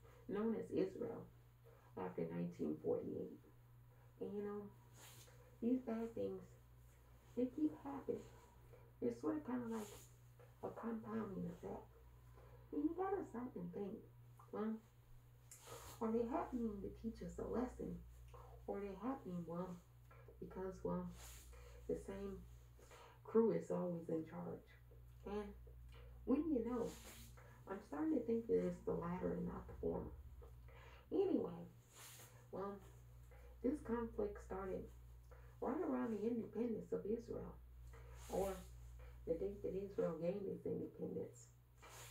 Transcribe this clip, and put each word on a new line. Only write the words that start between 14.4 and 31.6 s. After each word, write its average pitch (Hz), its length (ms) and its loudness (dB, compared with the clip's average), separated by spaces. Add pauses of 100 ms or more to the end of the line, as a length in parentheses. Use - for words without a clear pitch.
well, 214 220 2 (1300)
are 226 100 4
they 233 140 6
happening 233 560 2
to 202 80 -2 (140)
teach 226 180 0
us 175 160 -4
a - 80 0
lesson? 208 480 2 (720)
Or 202 120 2
are - 20 -2
they 202 100 -2 (100)
happening, 185 460 2
well, 175 300 0 (640)
because, 185 420 -4
well, 180 240 2 (800)
the 165 80 4
same 196 400 -2 (880)
crew 220 300 10
is 170 180 2
always 175 380 2
in 160 180 2
charge? 170 400 -6 (580)
And 208 220 -2 (800)
when 277 260 8
you 226 160 6
know, 247 240 2 (800)
I'm 196 160 -2
starting 302 280 4
to 247 120 8
think 233 200 6
that 180 200 8
it's 175 160 0
the - 80 2
latter 175 400 2
and 175 160 2
not - 200 -4
the - 120 -8
former. 175 320 0 (1000)
Anyway, 208 500 6 (880)